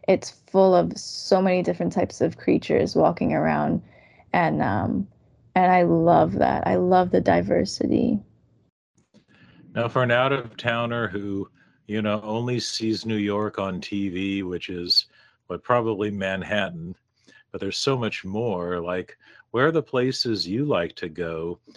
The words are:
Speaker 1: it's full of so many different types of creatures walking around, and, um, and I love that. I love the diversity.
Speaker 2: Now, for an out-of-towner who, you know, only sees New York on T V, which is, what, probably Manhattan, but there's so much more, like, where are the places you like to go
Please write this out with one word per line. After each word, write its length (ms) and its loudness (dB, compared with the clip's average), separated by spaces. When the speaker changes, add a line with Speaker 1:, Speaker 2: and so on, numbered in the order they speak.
Speaker 1:
it's 240 2
full 440 4
of 220 2
so 460 0
many 200 2
different 300 -2
types 280 -2
of 180 0
creatures 580 0
walking 360 2
around, 500 0
and, 300 2
um, 440 -2
and 140 4
I 120 6
love 520 4
that. 320 0
I 100 2
love 340 2
the 100 2
diversity. 1000 0
Speaker 2:
Now, 140 -2
for 140 0
an 80 2
out-of-towner 960 0
who, 420 -6
you 140 -4
know, 220 -2
only 380 -4
sees 440 -2
New 120 -2
York 420 -2
on 220 -4
T 280 -4
V, 360 -4
which 260 -8
is, 360 0
what, 140 -8
probably 480 0
Manhattan, 840 -4
but 80 -8
there's 160 -6
so 220 0
much 260 -4
more, 560 -4
like, 380 -6
where 160 2
are 60 2
the 100 2
places 640 -2
you 160 -2
like 300 0
to 140 -10
go 500 -6